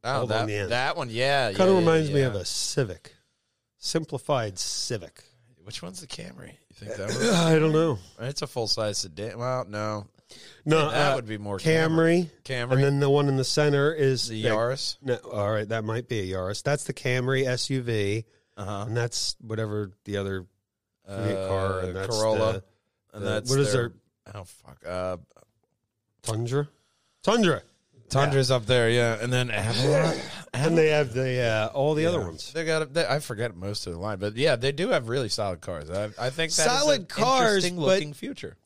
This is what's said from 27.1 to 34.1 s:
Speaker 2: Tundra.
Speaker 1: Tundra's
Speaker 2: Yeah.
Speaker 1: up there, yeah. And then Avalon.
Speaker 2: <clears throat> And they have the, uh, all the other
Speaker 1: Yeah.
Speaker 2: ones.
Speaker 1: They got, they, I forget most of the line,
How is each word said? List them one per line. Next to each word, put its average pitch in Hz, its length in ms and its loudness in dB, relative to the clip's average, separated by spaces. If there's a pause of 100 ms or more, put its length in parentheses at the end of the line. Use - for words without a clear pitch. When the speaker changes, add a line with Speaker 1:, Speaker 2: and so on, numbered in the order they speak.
Speaker 2:
Tundra. 196 400 4 (480)
Speaker 1:
Tundra's 139 400 4
Speaker 2:
Yeah. 127 60 4
Speaker 1:
up 110 100 -2
there, 117 240 4
yeah. 117 300 4
And 120 120 -2
then 123 180 0
Avalon. 135 720 2
Speaker 2:
<clears throat> - 60 -12 (260)
And 160 240 2
they 156 100 6
have 147 240 2
the, 127 300 0
uh, 110 320 2
all 139 200 2
the 156 120 2
other 175 140 0
Speaker 1:
Yeah. 104 40 -4
Speaker 2:
ones. - 300 -12
Speaker 1:
They 160 100 -4
got, 156 300 0
they, 165 120 2
I 135 140 0
forget 110 340 -6
most 98 320 -6
of 90 60 -8
the 82 60 -8
line, 98 200 -6